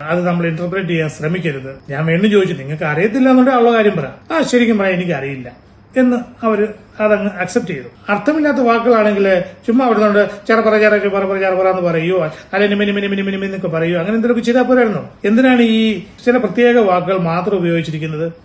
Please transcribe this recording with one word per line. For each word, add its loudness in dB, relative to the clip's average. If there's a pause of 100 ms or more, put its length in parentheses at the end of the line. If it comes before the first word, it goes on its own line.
അത് -2
നമ്മൾ -2
ഇന്റർപ്രറ്റ് -4
ചെയ്യാൻ -2
ശ്രമിക്കരുത്." -8
ഞാൻ -4
വീണ്ടും 2
ചോദിച്ചു, 2
"നിങ്ങൾക്ക് -8
അറിയത്തില്ല 0
എന്നുണ്ടെങ്കിൽ 4
ഉള്ള 4
കാര്യം 2
പറ." -8
"ആ, 0
ശരിക്കും 2
പറയാം, 0
എനിക്കറിയില്ല." -8 (240)
എന്ന് 0
അവര് 0 (320)
അതങ്ങ് 2
അക്സെപ്റ്റ് -4
ചെയ്തു. -10
അർത്ഥമില്ലാത്ത 0
വാക്കുകളാണെങ്കിൽ 2
ചുമ്മാ -2
അവിടെ 2
നിന്നുകൊണ്ട് 0
"ചെറ 2
പറ, 2
ചെറ, 4
ചെറ -2
പറ, -2
ചെറ 0
പറ" 2
എന്ന് 0
പറയുകയോ, 0
അല്ലെ -4
"നിമി, -2
നിമി, -2
നിമി, -4
നിമി, -4
നിമി" -6
എന്നൊക്കെ -6
പറയുകയോ, -2
അങ്ങനെ -2
എന്തെങ്കിലുമൊക്കെ 0
ചെയ്താൽ 4
പോരായിരുന്നോ? 0 (140)
എന്തിനാണ് 4
ഈ 2 (220)
ചില 2
പ്രത്യേക 2
വാക്കുകൾ 2
മാത്രം -2
ഉപയോഗിച്ചിരിക്കുന്നത്? -4 (120)